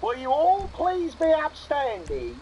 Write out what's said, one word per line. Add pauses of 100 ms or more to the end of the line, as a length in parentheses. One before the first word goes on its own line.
Will
you
all
please
be
upstanding